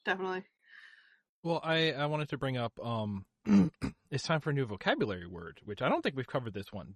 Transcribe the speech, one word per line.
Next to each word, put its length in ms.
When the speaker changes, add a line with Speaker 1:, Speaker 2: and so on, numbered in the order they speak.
Speaker 1:
definitely. 400
Speaker 2:
Well, 220
I, 280
I 140
wanted 240
to 80
bring 180
up, 260
um, 420
<clears throat> 240
it's 140
time 160
for 100
a 40
new 120
vocabulary 600
word, 380
which 180
I 60
don't 140
think 140
we've 100
covered 280
this 180
one, 240